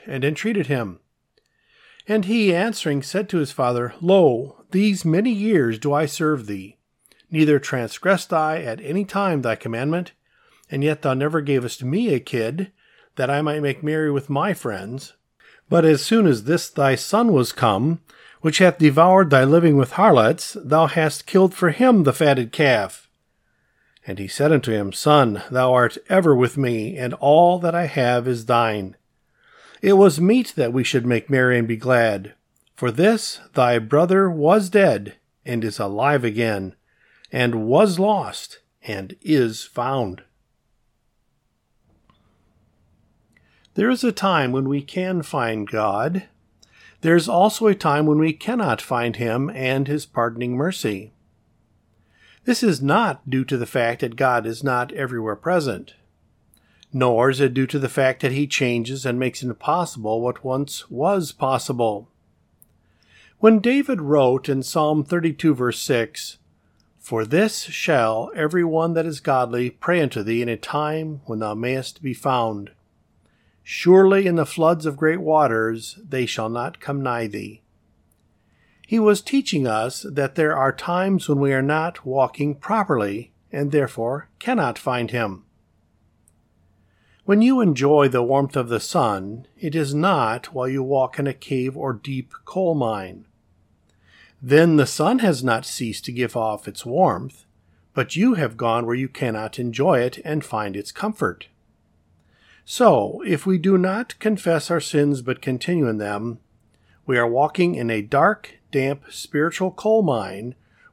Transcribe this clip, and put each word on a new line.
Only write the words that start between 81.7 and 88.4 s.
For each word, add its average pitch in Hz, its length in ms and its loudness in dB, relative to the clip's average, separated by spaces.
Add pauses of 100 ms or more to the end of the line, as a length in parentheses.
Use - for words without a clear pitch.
walking 139 480 -2
properly 123 800 -4 (180)
and 143 200 -4
therefore 135 640 -4
cannot 190 400 -2
find 123 320 -4
him. 107 360 -6 (1800)
When 202 160 4
you 254 200 4
enjoy 143 480 4
the 123 120 2
warmth 139 360 0